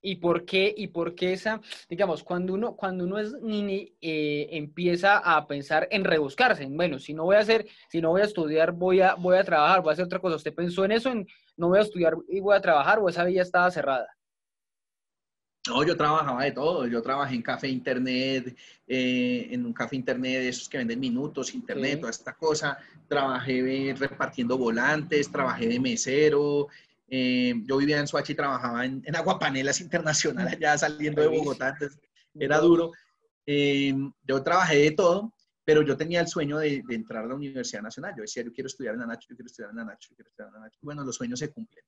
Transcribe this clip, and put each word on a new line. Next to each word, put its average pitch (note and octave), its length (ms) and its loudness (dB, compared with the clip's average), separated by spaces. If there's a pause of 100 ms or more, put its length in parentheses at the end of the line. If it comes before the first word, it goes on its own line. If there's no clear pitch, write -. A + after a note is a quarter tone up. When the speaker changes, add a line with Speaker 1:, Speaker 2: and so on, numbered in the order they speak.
Speaker 1:
¿Y F#3+ 120 -6
por E3+ 260 0
qué, F#3+ 320 0
y G#3 120 -8
por E3+ 280 -6
qué F#3 160 -2
esa, G#3+ 300 -4 (280)
digamos, E3+ 340 -2
cuando F3+ 300 -4
uno, G#3 220 -4
cuando F#3 300 -6
uno G3 140 -4
es G#3+ 220 -6
ni, G#3+ 220 -4
ni, G3 380 -6
eh, D3+ 500 -4
empieza F3 680 2
a D#3+ 300 2
pensar D3+ 440 -2
en G3 120 0
rebuscarse, D#3+ 600 2
en, C3+ 120 -8
bueno, D#3 240 -2
si - 140 -12
no D#3 100 -6
voy F#3+ 140 6
a - 20 8
hacer, A3 260 4 (240)
si E3 120 -2
no E3 80 2
voy F3+ 120 4
a G#3 40 4
estudiar, E3 480 0
voy F#3 260 4
a, F#3 160 6
voy F3+ 220 4
a F#3+ 80 4
trabajar, F3 360 6
voy D#3 100 2
a - 20 4
hacer E3+ 120 -2
otra F3+ 140 -6
cosa? F3 160 0
¿Usted D3+ 180 -6
pensó F3 300 -2
en G3 80 2
eso, A#3 180 0
en A3 160 -4 (300)
no E3+ 140 0
voy F#3+ 100 6
a G#3+ 40 6
estudiar E3+ 340 2 (100)
y F#3+ 140 -2
voy G3+ 120 4
a F#3+ 80 4
trabajar, F3 380 4
o G3+ 80 2
esa E3+ 160 0
vía F3+ 200 2
estaba F3+ 280 2
cerrada? C3+ 360 -2 (1600)
Speaker 2:
No, A#2+ 200 0
yo E3+ 100 2
trabajaba D3+ 480 0
de C#3+ 80 0
todo. D3 360 0
Yo A#2 140 -2
trabajé C3+ 340 -2
en A#2 60 -2
café C3 280 -4
internet, B2+ 840 -2 (320)
eh, B2 640 0
en B2 160 -4
un A#2 60 -6
café A#2+ 240 -6
internet B2+ 460 -2
de B2+ 80 -2
esos - 180 -8
que D3 100 -8
venden A#2 220 -4
minutos, C3 540 -4
internet, C#3+ 400 -4
Speaker 1:
Sí. D3+ 60 -4
Speaker 2:
toda A#2 120 -6
esta - 220 -12
cosa. D3+ 440 -2 (300)
Trabajé, C3 840 0
eh, B2+ 60 -4
repartiendo C3 600 -2
volantes, C#3+ 720 0
trabajé B2 360 -2
de A#2+ 120 0
mesero, C#3+ 880 2 (480)
eh, B2+ 380 2 (140)
yo C3+ 100 2
vivía D3 220 2
en C#3+ 80 -2
Soacha D3 240 -4
y D3 40 -4
trabajaba B2+ 500 -2
en, C3+ 200 -6
en D3+ 100 -6
Aguapanelas D3+ 680 0
Internacional, D#3+ 680 0
allá D3+ 320 2
saliendo D3+ 420 0
de D3+ 60 6
Speaker 1:
Uy. D#3+ 100 4
Speaker 2:
Bogotá, C3+ 320 -2
entonces C#3+ 300 -8 (400)
era D3 200 2
Speaker 1:
Uy. E3 80 6
Speaker 2:
duro. E3 240 6 (540)
Eh, C#3+ 480 2 (300)
yo C3+ 180 0
trabajé E3 360 4
de D3+ 160 8
todo, F#3+ 380 2 (320)
pero D3+ 200 6
yo C#3 120 2
tenía E3 260 0
el D#3+ 60 0
sueño D3+ 300 -2
de, D3 300 0
de A#2+ 80 -6
entrar A2 280 -8
a A2+ 40 -8
la B2+ 80 -6
Universidad C3 480 -8
Nacional. D3+ 340 -12
Yo G#2+ 60 -10
decía, A#2+ 180 -10
"Yo A#2 100 -8
quiero C3 140 -10
estudiar A#2+ 300 -8
en B2 60 -8
la A#2 40 -8
Nacho, A#2 240 -10
yo B2 60 -20
quiero A#2 100 -20
estudiar G#2+ 240 -18
en A2+ 80 -14
la A#2 80 -10
Nacho, - 240 -18
yo - 60 -20
quiero - 140 -20
estudiar G#2+ 200 -20
en G2+ 60 -20
la A2 60 -20
Nacho". A2 200 -20
Bueno, C#3+ 220 -12
los B2+ 120 -8
sueños B2 220 -8
se D3 140 -8
cumplen. - 360 -18